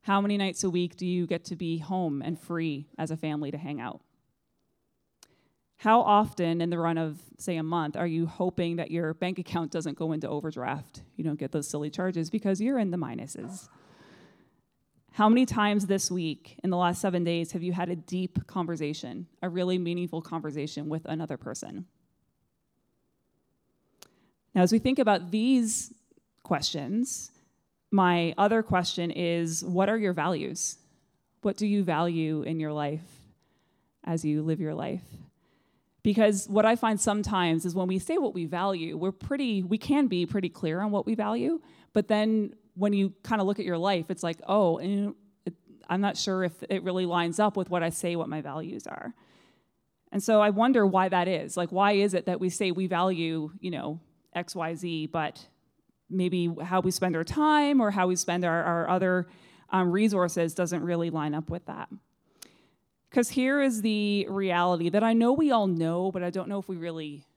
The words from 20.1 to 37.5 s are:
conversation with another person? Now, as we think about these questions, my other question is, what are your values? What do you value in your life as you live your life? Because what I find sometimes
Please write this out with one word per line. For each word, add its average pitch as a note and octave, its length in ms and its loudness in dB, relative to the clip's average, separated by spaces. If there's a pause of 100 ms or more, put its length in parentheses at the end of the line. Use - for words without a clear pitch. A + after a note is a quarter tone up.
conversation D3+ 680 -6
with D#3+ 180 -6
another D#3 320 -6
person? - 500 -12 (2750)
Now, F#3 80 4
as F3+ 100 6
we A3+ 60 4
think B3+ 220 2
about F#3+ 320 2
these A3+ 600 2 (520)
questions, E3+ 880 -4 (640)
my F3 420 4
other A3 240 4
question F3 480 0
is, E3+ 540 -2
what F#3 240 2
are A3 100 2
your G3+ 140 0
values? D#3+ 680 -4 (640)
What G3 120 0
do G#3+ 100 -4
you G3+ 160 2
value D#3+ 600 0
in E3 180 -4
your D3+ 140 -4
life D3+ 320 -4 (960)
as E3 220 -2
you D3+ 160 0
live D#3 180 0
your D#3 140 -4
life? - 320 -6 (960)
Because G#3 460 4
what G#3 160 4
I A3+ 100 6
find A3 240 0
sometimes F#3+ 640 2